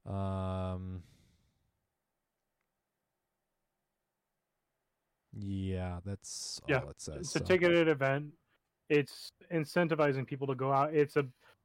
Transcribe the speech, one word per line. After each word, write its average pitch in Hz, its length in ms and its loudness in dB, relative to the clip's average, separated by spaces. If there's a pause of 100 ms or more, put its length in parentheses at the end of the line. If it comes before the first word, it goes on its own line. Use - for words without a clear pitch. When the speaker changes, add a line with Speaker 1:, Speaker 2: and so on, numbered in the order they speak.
Speaker 1:
Um, 95 1000 -4 (4000)
yeah, 95 680 -4
that's - 600 -10
all - 60 -4
Speaker 2:
Yeah, 135 100 2 (100)
Speaker 1:
it - 100 -18
says, - 180 -10
Speaker 2:
it's 165 180 -6
a - 20 2
Speaker 1:
so. 147 60 -4
Speaker 2:
ticketed 175 440 6
event. 139 440 2 (560)
It's - 440 0 (200)
incentivizing 151 760 2
people 139 220 -6
to 135 60 0
go 135 180 0
out. 143 220 2
It's 147 220 4
a, 143 80 4 (400)